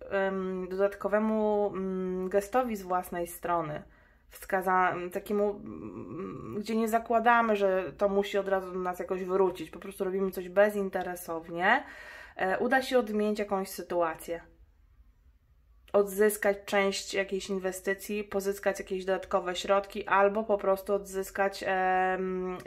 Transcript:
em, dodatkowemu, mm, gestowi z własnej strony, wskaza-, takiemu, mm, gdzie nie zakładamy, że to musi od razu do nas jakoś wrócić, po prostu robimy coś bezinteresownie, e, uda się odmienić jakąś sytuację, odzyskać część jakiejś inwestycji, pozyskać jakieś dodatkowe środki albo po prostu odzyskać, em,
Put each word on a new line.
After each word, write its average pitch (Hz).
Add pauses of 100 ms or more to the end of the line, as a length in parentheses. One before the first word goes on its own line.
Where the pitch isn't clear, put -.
(100)
em, 190
dodatkowemu, 208
mm, 185
gestowi 220
z 190
własnej 180
strony, 165 (480)
wskaza-, 180
takiemu, 208
mm, 110
gdzie 220
nie 226
zakładamy, 226
że 190
to 202
musi 196
od 190
razu 190
do 185
nas 180
jakoś 185
wrócić, 180
po 175
prostu 196
robimy 190
coś 185
bezinteresownie, 185 (520)
e, 190
uda 254
się 254
odmienić 214
jakąś 196
sytuację, 170 (1500)
odzyskać 202
część 196
jakiejś 196
inwestycji, 196
pozyskać 196
jakieś 190
dodatkowe 185
środki 196
albo 202
po 202
prostu 190
odzyskać, 190
em, 185